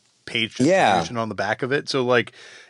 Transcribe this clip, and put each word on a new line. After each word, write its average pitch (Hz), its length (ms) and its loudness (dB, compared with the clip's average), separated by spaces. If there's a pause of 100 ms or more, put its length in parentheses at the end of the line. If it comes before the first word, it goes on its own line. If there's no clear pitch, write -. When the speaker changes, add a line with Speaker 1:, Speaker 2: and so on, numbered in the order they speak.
(260)
Speaker 1:
Page 113 340 -6
Speaker 2:
Yeah. 147 320 4
Speaker 1:
Distribution 87 260 0
on 113 120 -4
the 101 60 -8
back 104 280 -4
of 127 80 -4
it. 151 160 -4
So, 135 160 -2
like, 120 300 2 (360)